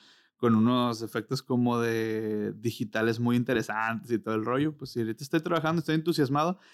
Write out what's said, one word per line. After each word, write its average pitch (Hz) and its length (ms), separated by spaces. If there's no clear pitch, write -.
con 117 200
unos 120 480
efectos 117 400
como 120 360
de 110 760
digitales 110 640
muy 120 160
interesantes 113 720
y 117 80
todo 110 160
el 110 120
rollo. 147 300
Pues - 160
sí, 123 100
ahorita 110 220
estoy 160 180
trabajando, 165 380
estoy 156 160
entusiasmado 156 640